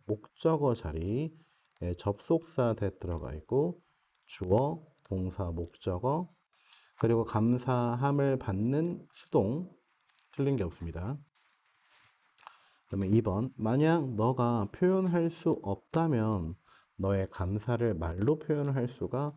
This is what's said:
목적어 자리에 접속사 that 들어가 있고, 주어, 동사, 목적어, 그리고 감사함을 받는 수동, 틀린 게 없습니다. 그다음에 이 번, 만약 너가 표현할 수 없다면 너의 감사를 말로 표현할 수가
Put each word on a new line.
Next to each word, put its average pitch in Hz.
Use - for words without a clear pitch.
목적어 143
자리에 101
접속사 120
that 98
들어가 78
있고, 139
주어, 131
동사, 92
목적어, 90
그리고 117
감사함을 123
받는 135
수동, 139
틀린 139
게 101
없습니다. 85
그다음에 98
이 110
번, 110
만약 139
너가 120
표현할 180
수 -
없다면 110
너의 98
감사를 107
말로 90
표현할 143
수가 131